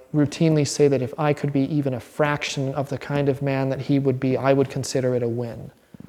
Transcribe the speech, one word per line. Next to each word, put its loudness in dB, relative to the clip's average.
routinely 2
say 4
that 2
if -6
I 2
could -4
be 0
even 0
a -6
fraction -2
of -4
the -6
kind -2
of 0
man 0
that -4
he 2
would 2
be, 0
I 4
would 4
consider -2
it 0
a 0
win. -6